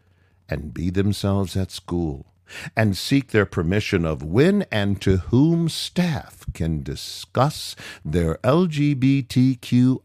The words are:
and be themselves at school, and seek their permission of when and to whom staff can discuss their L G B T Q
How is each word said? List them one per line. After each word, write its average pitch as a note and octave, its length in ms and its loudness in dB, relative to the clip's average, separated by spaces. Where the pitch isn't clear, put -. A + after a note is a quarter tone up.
and D2 240 -6
be D#2+ 160 -4
themselves G2 680 0
at F#2+ 160 -4
school, D#2+ 540 -6
and G#2+ 200 2
seek - 320 0
their G#2 180 2
permission F#2 580 0
of D2+ 200 -4
when D3 480 2
and G2+ 280 -2
to F#2+ 180 4
whom D#3+ 500 2
staff - 840 -4
can D#2+ 300 -2
discuss - 960 -4
their D#2+ 380 0
L D#3+ 240 4
G D3 280 0
B C3+ 280 2
T B2+ 320 2
Q B2 500 2